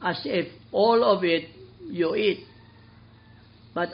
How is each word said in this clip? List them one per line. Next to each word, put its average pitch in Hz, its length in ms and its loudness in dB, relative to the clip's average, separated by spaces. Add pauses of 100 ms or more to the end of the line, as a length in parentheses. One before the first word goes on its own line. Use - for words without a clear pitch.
as 175 240 -4
if 196 220 -2 (240)
all 226 320 4
of 190 200 2
it 165 260 0 (360)
you 170 300 -2
eat. - 320 -2 (1300)
But 175 180 -4